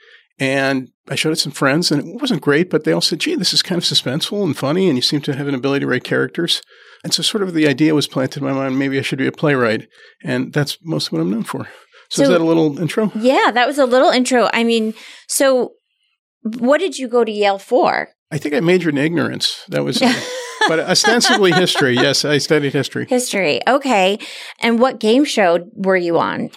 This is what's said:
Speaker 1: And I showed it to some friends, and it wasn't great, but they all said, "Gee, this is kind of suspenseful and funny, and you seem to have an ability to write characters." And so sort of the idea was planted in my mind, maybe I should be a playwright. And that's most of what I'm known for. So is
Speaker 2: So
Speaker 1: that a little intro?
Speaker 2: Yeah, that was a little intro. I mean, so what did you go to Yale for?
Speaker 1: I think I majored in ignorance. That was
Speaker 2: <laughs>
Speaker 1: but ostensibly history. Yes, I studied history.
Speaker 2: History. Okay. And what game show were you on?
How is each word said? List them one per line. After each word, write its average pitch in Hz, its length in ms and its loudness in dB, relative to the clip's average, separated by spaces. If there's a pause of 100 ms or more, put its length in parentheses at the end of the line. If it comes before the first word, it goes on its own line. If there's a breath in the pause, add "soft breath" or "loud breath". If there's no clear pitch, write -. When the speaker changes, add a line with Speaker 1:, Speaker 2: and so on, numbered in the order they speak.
(400 soft breath)
Speaker 1:
And 135 480 0 (220)
I 139 60 -6
showed 156 160 0
it 160 40 -2
to - 60 -2
some 156 100 -6
friends, 147 400 0
and 285 100 2
it 190 200 -12
wasn't 247 200 -2
great, 151 280 0
but 151 160 -2
they 160 80 2
all 170 80 0
said, - 180 -4
"Gee, 339 160 -2
this 196 180 -2
is - 80 2
kind 170 160 -4
of 170 80 -2
suspenseful - 580 -2
and 147 120 0
funny, 175 320 0
and 139 100 2
you 123 40 -2
seem 151 200 0
to 143 140 -4
have 143 140 -6
an 143 60 -2
ability 135 260 0
to 139 60 -2
write 127 180 0
characters." 135 560 -2 (420 loud breath)
And 175 100 -4
so - 80 -2
sort 202 220 -2
of 185 100 -4
the 156 140 4
idea 151 280 2
was 143 120 0
planted 131 340 -4
in 139 60 -4
my 135 60 -2
mind, 135 260 -2
maybe 135 180 0
I 131 40 0
should 131 180 -4
be 135 80 0
a 127 40 0
playwright. 127 560 0 (360 soft breath)
And 127 300 -4
that's 147 300 -2
most 160 240 -6
of - 60 -8
what 160 80 -2
I'm 175 100 -2
known 220 120 -4
for. - 240 -10 (420 loud breath)
So - 140 -2
is 185 40 4
Speaker 2:
So 180 40 4
Speaker 1:
that 175 100 4
a 165 40 0
little 165 340 2
intro? 185 340 -2
Speaker 2:
Yeah, 269 400 2
that 240 140 2
was 285 100 -2
a 277 80 4
little 254 240 4
intro. 247 440 2
I 233 100 0
mean, 226 300 0 (340 loud breath)
so 262 460 2 (680)
what 247 380 0
did 349 180 -4
you 262 100 -6
go 233 160 2
to 220 80 -2
Yale 202 280 0
for? 240 500 0 (220)
Speaker 1:
I 156 60 -6
think 147 180 -4
I - 40 0
majored 170 360 2
in 135 80 0
ignorance. 147 640 -2
That 147 140 -2
was 139 180 -2
Speaker 2:
<laughs> 427 640 -2
Speaker 1:
but 160 120 2
ostensibly 247 720 2
history. 151 420 2
Yes, 135 320 2
I 147 140 2
studied 143 340 0
history. 127 320 -4
Speaker 2:
History. 202 640 -2
Okay. 220 500 2 (420 loud breath)
And 233 200 0
what 247 200 2
game 240 260 4
show 175 340 2 (140)
were 190 220 0
you 170 220 0
on? 98 400 -2